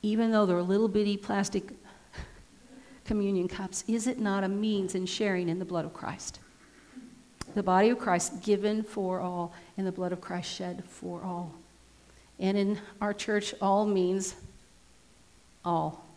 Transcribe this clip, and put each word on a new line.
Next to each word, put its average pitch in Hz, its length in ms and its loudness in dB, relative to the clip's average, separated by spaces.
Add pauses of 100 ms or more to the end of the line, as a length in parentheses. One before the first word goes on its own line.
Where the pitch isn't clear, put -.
even 220 300 2
though 214 140 6
they're 175 180 4
little 202 240 4
bitty 208 280 2
plastic 202 480 -2
<laughs> - 1400 -18
communion 196 420 2
cups, 185 400 -6
is 226 200 2
it 254 120 -2
not 196 240 2
a 190 60 0
means 202 460 0
in 185 100 0
sharing 180 420 0
in 170 120 -2
the 185 60 -4
blood 165 200 -2
of - 80 -10
Christ? - 460 -10 (1120)
The 202 100 0
body 185 260 6
of 240 100 2
Christ 180 420 0
given 208 400 2
for 185 380 -4
all, 175 340 -4 (240)
and 190 80 -4
the 185 60 0
blood 180 200 -4
of 180 100 -6
Christ 180 300 -6
shed 180 340 -8
for - 380 -10
all. 175 300 -6 (840)
And 196 180 2
in 202 220 2 (200)
our 208 140 0
church, 208 480 0
all 196 240 4
means 190 500 2 (1300)
all. 160 400 -2 (140)